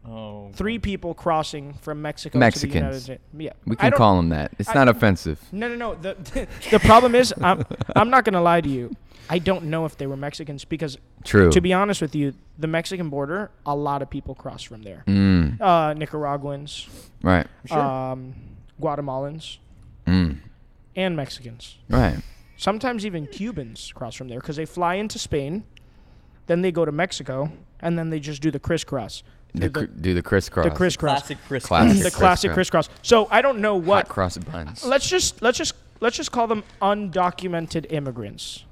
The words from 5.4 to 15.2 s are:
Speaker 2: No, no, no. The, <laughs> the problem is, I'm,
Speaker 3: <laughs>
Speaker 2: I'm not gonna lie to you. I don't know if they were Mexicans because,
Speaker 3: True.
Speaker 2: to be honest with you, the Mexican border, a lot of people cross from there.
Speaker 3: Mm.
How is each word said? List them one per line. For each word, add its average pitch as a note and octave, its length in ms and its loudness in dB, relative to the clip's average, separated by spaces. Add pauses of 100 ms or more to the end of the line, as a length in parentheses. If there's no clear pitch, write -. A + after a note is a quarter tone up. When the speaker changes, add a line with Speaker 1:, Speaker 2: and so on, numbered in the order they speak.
Speaker 2:
No, A3 160 -6
no, A#3+ 80 -8
no. A#3 200 -6
The, F3 200 -10 (440)
<laughs> - 100 -6
the G#3+ 100 8
problem A#3 340 8
is, A#3+ 280 4
I'm, F3+ 220 2 (160)
Speaker 3:
<laughs> - 160 -2
Speaker 2:
I'm A3 140 4
not B3+ 140 6
gonna G3 180 2
lie E3+ 180 6
to D3 80 -4
you. B2 260 -4 (360)
I E3+ 80 0
don't F3 260 0
know D#3+ 200 -2
if D3+ 140 -8
they C#3 80 -6
were C3+ 100 -6
Mexicans C#3+ 480 -10
because, D3+ 320 -6 (280)
Speaker 3:
True. F#2 260 8
Speaker 2:
to F3 100 6
be F3+ 140 0
honest G3 260 0
with D#3 140 -4
you, C#3+ 180 -2 (260)
the D#3 80 -6
Mexican E3 440 -4
border, D3 400 -6 (160)
a C#3+ 100 -2
lot C#3+ 240 -4
of C3+ 80 -8
people C3+ 260 -12
cross - 280 -16
from A2 220 -18
there. F#2+ 220 -18
Speaker 3:
Mm. G2 540 4